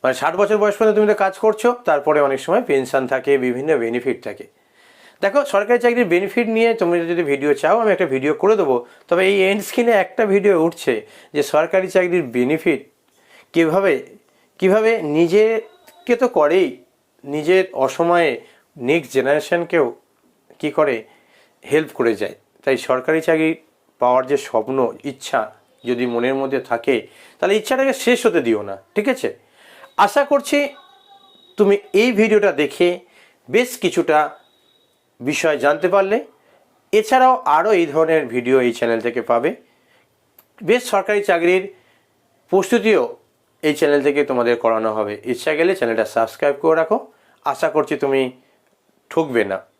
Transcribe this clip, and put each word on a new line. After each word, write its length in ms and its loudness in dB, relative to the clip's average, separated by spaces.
মানে 100 0
ষাট 220 -2
বছর 220 2
বয়স 200 0
পর্যন্ত 180 2
তুমি 120 2
তো 60 4
কাজ 240 -2
করছো, 380 0
তারপরে 360 2
অনেক 180 0
সময় 220 0
পেনশন 460 -2
থাকে, 300 0
বিভিন্ন 400 -2
বেনিফিট 460 -4
থাকে। 240 -12
দেখো, 240 0
সরকারি 340 0
চাকরির 260 2
বেনিফিট 420 0
নিয়ে 260 2
তুমি 260 0
যদি 240 -2
ভিডিও 300 0
চাও, 260 2
আমি 120 2
একটা 140 0
ভিডিও 280 -2
করে 220 2
দেবো। 300 0
তবে 200 2
এই 160 2
এন্ড 200 0
স্ক্রিনে 280 0
একটা 340 0
ভিডিও 380 2
উঠছে 440 -2
যে 100 0
সরকারি 440 0
চাকরির 360 0
বেনিফিট 680 -2
কীভাবে, 520 2
কীভাবে 420 2
নিজেকে 1120 0
তো 120 0
করেই, 560 0
নিজের 500 0
অসময়ে 680 0
নেক্সট 340 -2
জেনারেশনকেও 840 0
কী 120 -4
করে 320 0
হেল্প 220 0
করে 220 0
যায়। 200 -6
তাই 140 0
সরকারি 440 -2
চাকরি 340 0
পাওয়ার 280 2
যে 100 0
স্বপ্ন, 680 -2
ইচ্ছা 520 -6
যদি 200 -2
মনের 300 -2
মধ্যে 240 -4
থাকে, 480 -4
তাহলে 160 0
ইচ্ছাটাকে 380 -2
শেষ 320 0
হতে 160 2
দিও 200 0
না, 160 -12
ঠিক 140 -2
আছে? 300 -6
আশা 280 2
করছি 420 0
তুমি 200 4
এই 180 4
ভিডিওটা 400 2
দেখে 480 -2
বেশ 280 0
কিছুটা 640 0
বিষয় 360 -2
জানতে 300 0
পারলে। 380 0
এছাড়াও 540 2
আরও 260 2
এই 140 2
ধরনের 400 0
ভিডিও 360 0
এই 120 0
চ্যানেল 280 -2
থেকে 200 -4
পাবে। 340 0
বেশ 200 0
সরকারি 400 -2
চাকরির 500 0
প্রস্তুতিও 680 0
এই 120 0
চ্যানেল 300 2
থেকে 200 0
তোমাদের 340 0
করানো 360 0
হবে। 320 -6
ইচ্ছা 280 -4
গেলে 220 0
চ্যানেলটা 300 -2
সাবস্ক্রাইব 500 -2
করে 200 0
রাখো। 320 -2
আশা 240 -2
করছি 280 -2
তুমি 340 0
ঠকবে 360 0
না। 160 -6